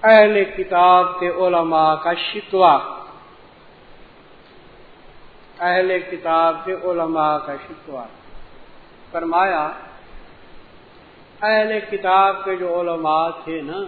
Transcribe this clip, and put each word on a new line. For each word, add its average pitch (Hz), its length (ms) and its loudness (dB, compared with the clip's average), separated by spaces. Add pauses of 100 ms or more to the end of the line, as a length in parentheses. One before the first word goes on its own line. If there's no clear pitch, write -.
اہل 214 420 6
کتاب 180 760 2
کے 175 80 -2
علماء 165 640 0
کا 170 200 -4
شکوہ، 180 640 2 (2750)
اہل 180 380 0 (120)
کتاب 165 540 0
کے 185 80 -8
علماء 165 680 -2
کا 143 180 -10
شکوہ۔ 139 460 -16 (1080)
فرمایا 165 600 -2 (1700)
اہل 214 360 0 (120)
کتاب 190 540 2
کے 190 120 -4
جو 180 240 -4
علماء 165 480 -2 (160)
تھے 160 180 -10
نا 156 260 -12